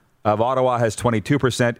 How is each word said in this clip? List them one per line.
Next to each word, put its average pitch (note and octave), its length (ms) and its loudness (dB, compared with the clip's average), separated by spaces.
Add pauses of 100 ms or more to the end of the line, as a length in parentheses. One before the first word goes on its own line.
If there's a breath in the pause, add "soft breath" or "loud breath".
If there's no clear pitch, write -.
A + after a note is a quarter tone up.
(240 soft breath)
of G#2+ 160 2
Ottawa B2+ 380 0
has A#2 180 0
twenty-two A#2 420 0
percent. A#2+ 420 0